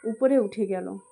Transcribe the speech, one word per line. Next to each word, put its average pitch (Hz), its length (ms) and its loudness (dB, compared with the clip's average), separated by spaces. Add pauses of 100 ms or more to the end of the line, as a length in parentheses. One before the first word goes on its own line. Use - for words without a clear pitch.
উপরে 262 360 2
উঠে 208 260 0
গেল। 185 320 -6 (140)